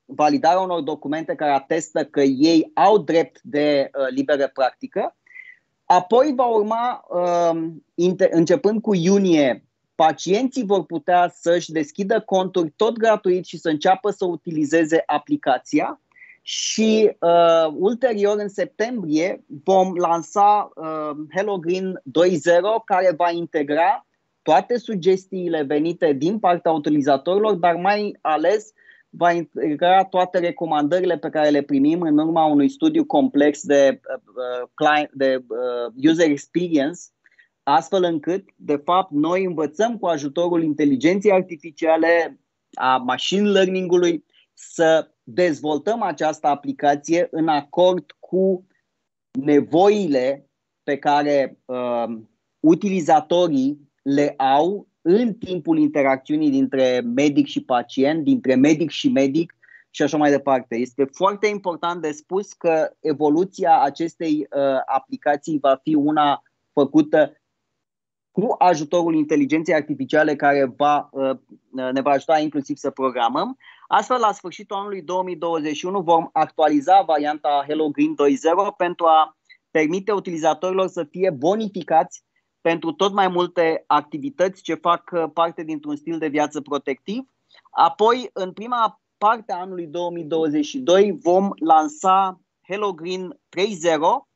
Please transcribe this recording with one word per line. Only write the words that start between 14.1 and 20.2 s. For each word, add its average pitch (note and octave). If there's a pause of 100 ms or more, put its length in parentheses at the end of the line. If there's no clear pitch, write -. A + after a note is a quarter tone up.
utilizeze D#3+
aplicația. D3 (400)
Și, A3
uh, E3
ulterior, G#3
în G#3
septembrie, G3 (200)
vom F#3
lansa, F3